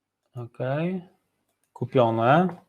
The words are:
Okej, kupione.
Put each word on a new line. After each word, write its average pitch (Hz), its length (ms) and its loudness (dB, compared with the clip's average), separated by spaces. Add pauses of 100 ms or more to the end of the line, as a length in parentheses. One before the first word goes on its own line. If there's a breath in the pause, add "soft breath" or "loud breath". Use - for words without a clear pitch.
(360)
Okej, 143 680 -6 (720)
kupione. 123 960 2